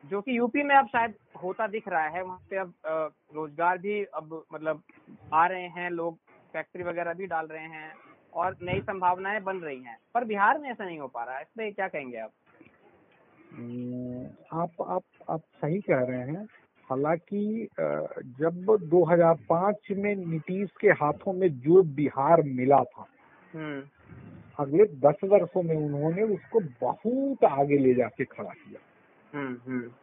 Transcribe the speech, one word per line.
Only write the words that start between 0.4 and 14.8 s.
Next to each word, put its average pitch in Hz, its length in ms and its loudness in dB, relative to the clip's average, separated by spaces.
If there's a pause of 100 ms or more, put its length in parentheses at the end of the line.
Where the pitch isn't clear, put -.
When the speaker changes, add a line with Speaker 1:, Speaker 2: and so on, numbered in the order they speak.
Speaker 1:
में 285 120 2
अब 269 120 6
शायद 233 280 -2 (280)
होता 190 240 -4
दिख 208 220 -6
रहा 160 200 0
है। 175 140 -6
वहाँ 185 160 -10 (120)
पे 196 60 -6
अब, 185 160 -6 (120)
अ, 160 240 -4 (260)
रोजगार 156 440 -2
भी 202 260 -4
अब, 156 400 -12 (100)
मतलब, 156 280 -6 (520)
आ 165 120 6
रहे 180 200 -4
हैं, 175 240 -8
लोग 170 260 -4 (360)
फैक्ट्री 165 320 -10
वगैरह 170 300 -4
भी 190 120 -10
डाल 165 200 -4
रहे 156 180 -14
हैं 156 280 -14 (420)
और 185 280 -2
नई 180 180 -2
संभावनाएं 190 640 -2
बन 190 120 -4
रही 147 260 -8
हैं, 120 160 -18 (160)
पर 240 100 0
बिहार 220 340 2
में 294 120 -10
ऐसा 220 140 -8
नहीं 170 140 -8
हो 143 100 -10
पा 117 160 -8
रहा 123 100 -10
है। 139 80 -10
इस 156 140 -18
पे 220 140 -6
क्या 196 180 -6
कहेंगे 131 300 -8
आप? 110 120 -10 (1200)
Speaker 2:
हम्म, 123 720 -10 (260)
आप, 170 180 -4 (160)